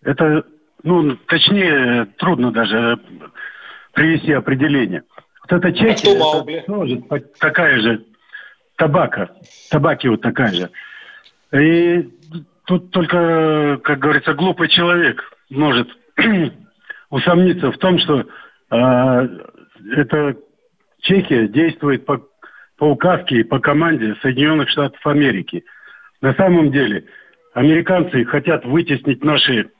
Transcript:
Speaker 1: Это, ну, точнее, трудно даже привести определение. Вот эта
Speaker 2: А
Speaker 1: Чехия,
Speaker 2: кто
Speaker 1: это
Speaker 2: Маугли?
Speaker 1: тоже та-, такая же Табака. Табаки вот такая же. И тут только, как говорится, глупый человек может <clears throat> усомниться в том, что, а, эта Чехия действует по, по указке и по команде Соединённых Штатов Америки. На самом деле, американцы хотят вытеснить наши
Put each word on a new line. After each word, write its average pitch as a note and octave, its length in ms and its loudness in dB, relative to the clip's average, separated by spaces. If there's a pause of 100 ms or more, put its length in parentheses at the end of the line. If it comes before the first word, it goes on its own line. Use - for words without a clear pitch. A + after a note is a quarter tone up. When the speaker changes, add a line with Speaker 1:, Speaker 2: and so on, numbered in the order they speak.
Speaker 1:
Это, D3+ 400 0 (400)
ну, D#3 320 0 (120)
точнее, D3 760 0 (120)
трудно B2 340 0
даже A2+ 480 -2 (920)
привести D#3 400 0
определение. C3 680 -2 (400)
Вот - 160 0
эта F3 120 0
Speaker 2:
А - 20 -2
Speaker 1:
Чехия, G#3+ 240 2
Speaker 2:
кто G#3+ 160 0
Speaker 1:
это G3 80 4
Speaker 2:
Маугли? D#3 480 -2
Speaker 1:
тоже D#3+ 420 -4
та-, C#3+ 100 -4 (200)
такая E3 400 0
же A2 240 -2 (720)
Табака. D#3 540 0 (420)
Табаки D3 360 0
вот A2 140 0
такая A#2 300 -2
же. F2 180 -4 (880)
И E3+ 500 2 (580)
тут F3+ 260 -2
только, D#3+ 920 0
как D3 160 -2
говорится, D3 360 0
глупый E3 340 -2
человек F3 540 0 (260)
может C3 380 0 (300)
<clears throat> - 920 -4
усомниться E3+ 600 2
в - 60 -8
том, F#3 220 2
что, C#3 260 0 (440)
а, B2+ 580 2 (680)
эта D3+ 400 0 (680)
Чехия E3 460 2
действует C#3+ 580 -2
по, C#3+ 160 -4 (560)
по D3 80 0
указке D3+ 540 2
и A2 40 2
по C3+ 160 -2
команде C#3 600 0
Соединённых C#3 480 0
Штатов - 360 -4
Америки. D3 580 0 (580)
На C3 140 0
самом F3 360 4
деле, B2 340 -2 (480)
американцы E3 720 2
хотят D3 400 -2
вытеснить C#3+ 580 -2
наши C3+ 460 0 (100)